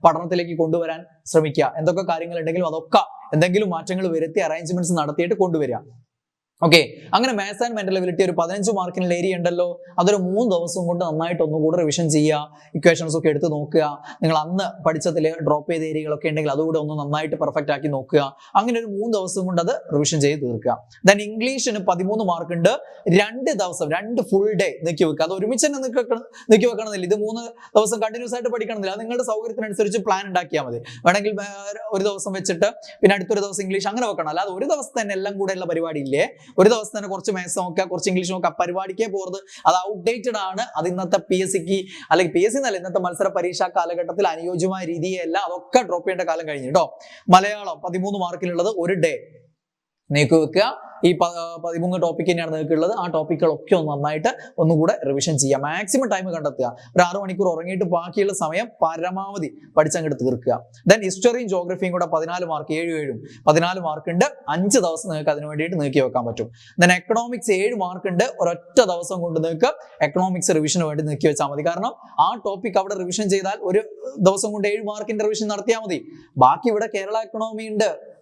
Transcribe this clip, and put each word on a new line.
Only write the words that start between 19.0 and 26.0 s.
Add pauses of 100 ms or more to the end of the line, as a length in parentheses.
ദിവസം
കൊണ്ട്
അത്
റിവിഷൻ
ചെയ്ത്
തീർക്കുക. (200)
Then
ഇംഗ്ലീഷിന്
പതിമൂന്ന്
മാർക്ക്
ഉണ്ട്. (300)
രണ്ട്
ദിവസം,
രണ്ട്
ഫുൾ
ഡേ
നീക്കി
വെക്കുക.
അത്
ഒരുമിച്ച്
തന്നെ
നീക്കി
വെക്കണം, (260)